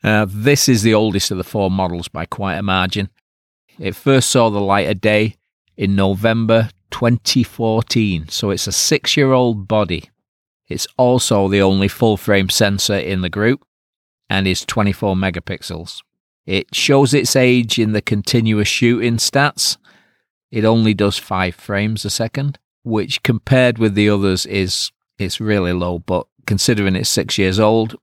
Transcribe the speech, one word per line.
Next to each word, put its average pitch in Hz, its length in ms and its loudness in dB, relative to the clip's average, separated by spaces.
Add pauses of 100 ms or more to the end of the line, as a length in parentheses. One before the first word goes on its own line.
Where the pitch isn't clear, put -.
Uh, 107 260 2
this 113 400 2
is 117 140 4
the 113 100 4
oldest 107 380 2
of 95 80 -4
the 90 60 -6
four 98 260 -2
models 90 380 -4
by 80 180 -10
quite 95 300 -6
a 101 80 -6
margin. 95 460 -2 (680)
It - 160 -6
first 135 340 2
saw 117 220 4
the 101 80 -2
light 98 300 0
of 95 120 -2
day 107 360 2 (400)
in 98 180 0
November 110 760 2 (200)
twenty 120 540 0
fourteen, 110 800 -2
so 101 240 -4
it's 92 160 -4
a 101 60 -6
six-year-old 127 960 0
body. 98 420 -2 (560)
It's - 300 -8
also 123 500 2
the 98 160 2
only 98 240 2
full-frame 101 600 0
sensor 101 500 0
in 92 220 -4
the 90 100 -4
group 113 340 -2 (640)
and 95 200 0
is 90 160 -2
twenty-four 101 500 -2
megapixels. 90 880 -8 (440)
It 98 280 -6
shows 139 380 4
its 143 240 2
age 123 420 2
in 110 140 0
the 104 80 0
continuous 107 680 0
shooting 117 500 0
stats. - 580 -2 (760)
It 110 140 -2
only 110 300 4
does 101 240 0
five 92 360 -4
frames 107 520 -6
a 101 40 -6
second, 139 480 -6 (260)
which 110 380 -4
compared 123 540 2
with 110 180 0
the 104 140 4
others 98 380 0
is, 98 440 -4 (280)
it's 98 240 -6
really 98 320 0
low, 87 240 -4
but 90 280 -4 (200)
considering 101 500 0
it's - 140 -4
six - 260 -2
years 95 240 0
old 110 420 2